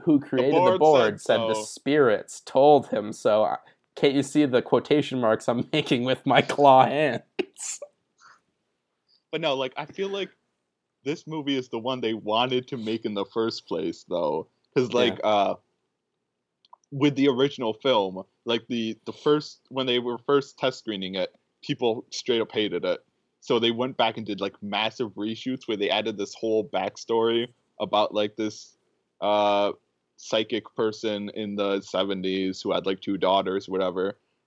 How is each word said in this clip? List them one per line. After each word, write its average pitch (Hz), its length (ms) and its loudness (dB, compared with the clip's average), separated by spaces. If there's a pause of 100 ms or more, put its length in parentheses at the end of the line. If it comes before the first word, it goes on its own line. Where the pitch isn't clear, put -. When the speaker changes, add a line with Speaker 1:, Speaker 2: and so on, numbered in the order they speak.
Speaker 1:
who 151 180 4
created 135 340 0
the 160 40 4
Speaker 2:
board 185 220 4
Speaker 1:
board 127 400 4
Speaker 2:
said 113 180 2
Speaker 1:
said 113 100 -2
the 110 60 0
Speaker 2:
so. 107 80 -6
Speaker 1:
spirits 131 760 0
told 139 480 4
him 104 240 -4
so. 104 440 2 (400)
Can't 143 180 2
you 139 80 2
see 151 220 2
the 123 160 2
quotation 131 600 0
marks 113 280 0
I'm 120 200 0
<laughs> - 40 -20
making 143 320 0
with 131 220 -2
my 135 160 6
claw 135 420 8
hands? 135 380 0 (2000)
Speaker 2:
But 160 80 -4
no, 143 140 0
like, 131 220 -4
I 143 100 -8
feel 196 220 -6
like 196 220 -6 (760)
this 147 220 -6
movie 143 300 -4
is 127 140 -4
the 117 80 -4
one 127 220 -4
they 113 140 -2
wanted 120 540 0
to 139 80 -8
make 110 280 -4
in 107 100 -4
the 98 100 -2
first 113 420 -4
place, 82 420 -6
though. 80 400 -2 (280)
'Cause, 120 160 0
like, 120 320 2
Speaker 1:
Yeah. 107 60 2
Speaker 2:
uh, 101 240 2 (1400)
with 143 260 2
the 139 120 4
original 131 460 0
film, 98 480 0 (220)
like, 117 240 -2
the, 113 360 -4
the 113 80 -12
first, - 560 0
when 131 180 -6
they 123 120 0
were 120 200 -6
first 139 400 0
test 131 200 -2
screening 95 380 -8
it, 90 180 -4 (280)
people 123 480 -2
straight 117 300 -2
up 101 120 -4
hated 92 320 -2
it. 90 200 -4 (360)
So 123 180 0
they 117 120 2
went 120 260 -4
back 113 200 0
and 110 100 -10
did, 98 140 -6
like, 98 220 -6
massive 104 520 -4
reshoots 113 540 -8
where 110 80 -2
they 98 140 0
added 107 260 -2
this 98 180 -8
whole 110 300 -2
backstory 113 840 -2 (300)
about, 104 360 0
like, 104 220 -2
this, - 400 -6 (440)
uh, 202 520 2 (440)
psychic 110 580 -4
person 107 560 -4
in 104 260 -8
the 101 260 0
seventies 95 800 -4
who 98 100 -2
had, 90 140 -2
like, 95 140 -4
two 98 180 -4
daughters, 95 500 0
whatever. 92 500 -4 (280)